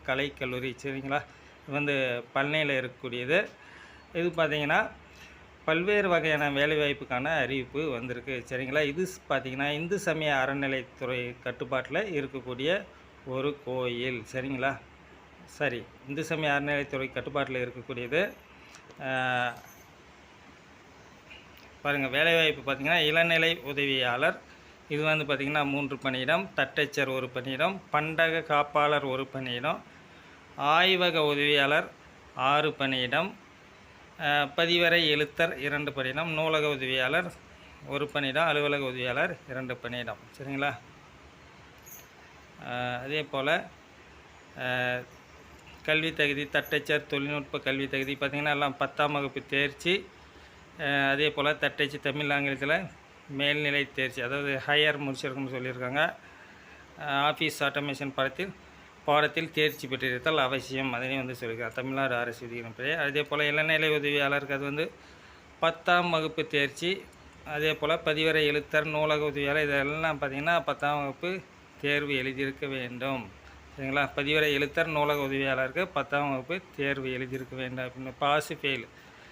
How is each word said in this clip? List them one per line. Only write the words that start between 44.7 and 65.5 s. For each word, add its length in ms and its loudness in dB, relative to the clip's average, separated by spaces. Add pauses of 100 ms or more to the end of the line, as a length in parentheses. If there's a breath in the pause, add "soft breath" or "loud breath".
கல்வி 300 2
தகுதி, 320 2
தட்டச்சர் 640 0
தொழில்நுட்ப 520 -4
கல்வி 300 -2
தகுதி 260 -2
பார்த்தீங்கன்னா, 360 -2
எல்லாம் 260 0
பத்தாம் 360 0
வகுப்பு 340 -2
தேர்ச்சி, 480 0 (840 loud breath)
ஆ, 300 2
அதே 200 4
போல 220 2
தட்டச்சு 480 -2
தமிழ் 300 -2
ஆங்கிலத்துல 440 0 (540)
மேல்நிலை 640 0
தேர்ச்சி, 300 -4
அதாவது 440 -2
ஹையர் 340 4
முடிச்சிருக்குன்னு 540 -4
சொல்லியிருக்காங்க. 480 -2 (960 loud breath)
ஆ, 320 2
ஆஃபீஸ் 300 0
ஆட்டோமேஷன் 540 -2
பாடத்தில், 380 -2 (520 loud breath)
பாடத்தில் 480 4
தேர்ச்சி 360 0
பெற்றிருத்தல் 500 0
அவசியம், 540 0
அதனையும் 340 -4
வந்து 100 -8
சொல்லியிருக்காங்க 360 -6
தமிழ்நாடு 440 -2
அரசு 260 -4
விதிகளின்படி. 540 -6
அதே 260 0
போல 220 0
இளநிலை 460 2
உதவியாளருக்கு 640 2
அது 120 -2
வந்து 200 -2 (760 loud breath)